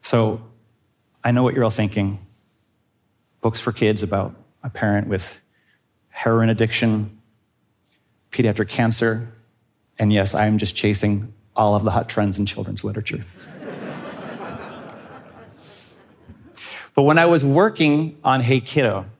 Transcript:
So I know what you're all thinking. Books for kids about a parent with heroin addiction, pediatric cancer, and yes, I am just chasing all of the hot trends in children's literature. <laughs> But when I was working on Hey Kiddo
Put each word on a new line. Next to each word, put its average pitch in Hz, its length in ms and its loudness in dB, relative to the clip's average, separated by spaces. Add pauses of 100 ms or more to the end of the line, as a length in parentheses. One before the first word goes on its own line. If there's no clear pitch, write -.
So 110 380 0 (800)
I 120 80 0
know 123 120 4
what 127 120 2
you're 127 100 2
all 110 60 2
thinking. 101 540 -2 (1160)
Books 113 180 -2
for - 100 -4
kids 107 320 0
about 98 320 -4 (280)
a 131 80 -8
parent 104 380 0
with 95 300 -6 (720)
heroin 113 400 2
addiction, 110 720 0 (1120)
pediatric 107 380 0
cancer, 117 600 0 (680)
and 107 120 2
yes, 98 240 2
I 107 120 2
am 107 100 2
just 101 180 -2
chasing 104 600 0 (200)
all 104 200 4
of 104 100 0
the 107 60 2
hot - 180 0
trends 104 300 -2
in 101 80 0
children's 98 360 -8
literature. 104 480 -6
<laughs> - 40 -20 (3500)
But 139 100 4
when 156 140 6
I 170 80 6
was 170 180 4
working 156 800 2
on 131 160 4
Hey 123 200 2
Kiddo 101 460 0 (140)